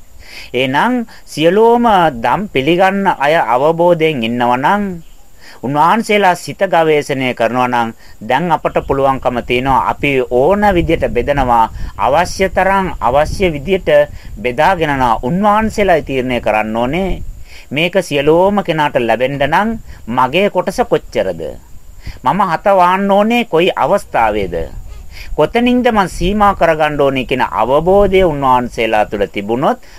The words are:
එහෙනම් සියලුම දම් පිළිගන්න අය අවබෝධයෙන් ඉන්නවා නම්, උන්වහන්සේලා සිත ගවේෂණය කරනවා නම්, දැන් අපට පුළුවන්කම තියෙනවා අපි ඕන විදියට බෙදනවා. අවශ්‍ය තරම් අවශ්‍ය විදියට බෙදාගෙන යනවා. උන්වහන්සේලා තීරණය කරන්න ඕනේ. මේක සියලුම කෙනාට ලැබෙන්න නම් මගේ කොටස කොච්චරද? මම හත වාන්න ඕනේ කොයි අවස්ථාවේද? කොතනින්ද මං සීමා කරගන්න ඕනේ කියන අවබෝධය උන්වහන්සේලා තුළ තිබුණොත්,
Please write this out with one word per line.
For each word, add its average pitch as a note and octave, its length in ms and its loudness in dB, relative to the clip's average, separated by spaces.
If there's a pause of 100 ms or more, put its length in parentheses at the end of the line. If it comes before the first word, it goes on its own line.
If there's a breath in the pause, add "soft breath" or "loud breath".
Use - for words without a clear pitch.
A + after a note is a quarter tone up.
(500 loud breath)
එහෙනම් E3 560 0 (160 loud breath)
සියලුම A3 640 2 (280)
දම් B2+ 360 -2
පිළිගන්න F#3+ 580 0 (120)
අය D3 180 2
අවබෝධයෙන් D#3 880 2
ඉන්නවා A#2+ 320 0
නම්, F3 260 0 (800 loud breath)
උන්වහන්සේලා F3+ 720 2
සිත - 280 -8 (100)
ගවේෂණය D3 640 0
කරනවා A#2+ 340 0
නම්, A#2+ 200 0 (320 soft breath)
දැන් C3+ 320 0
අපට D3+ 280 -2
පුළුවන්කම C3+ 640 0
තියෙනවා B2 440 0
අපි C#3+ 220 -2 (180)
ඕන D#3 340 2 (100)
විදියට E3 360 0
බෙදනවා. A#2+ 600 2 (260 loud breath)
අවශ්‍ය D#3+ 540 0
තරම් F#3+ 380 0 (100)
අවශ්‍ය D#3 560 0
විදියට F3+ 360 -4 (520 loud breath)
බෙදාගෙන D3+ 500 0
යනවා. B2+ 320 0
උන්වහන්සේලා G3+ 800 2
තීරණය B2+ 380 -2
කරන්න G#2+ 360 0
ඕනේ. D3 460 -2 (460 loud breath)
මේක E3+ 320 -2
සියලුම E3+ 640 2
කෙනාට D3+ 360 0
ලැබෙන්න B2 420 0
නම් E3 280 0 (380 loud breath)
මගේ C3 440 0
කොටස F#3 340 -4
කොච්චරද? F#2+ 560 -2 (800 loud breath)
මම D3+ 180 0
හත E3 260 0 (100)
වාන්න F#3 340 2
ඕනේ A3 340 2
කොයි E3+ 300 0
අවස්ථාවේද? A2+ 800 0 (800 loud breath)
කොතනින්ද B3 540 0
මං G#3 200 0
සීමා G3+ 460 0
කරගන්න D#3 460 0
ඕනේ C3+ 240 0
කියන B2+ 240 -2
අවබෝධය F3 760 2
උන්වහන්සේලා B2 800 0
තුළ G2+ 200 -2
තිබුණොත්, A#2+ 520 -2 (200 loud breath)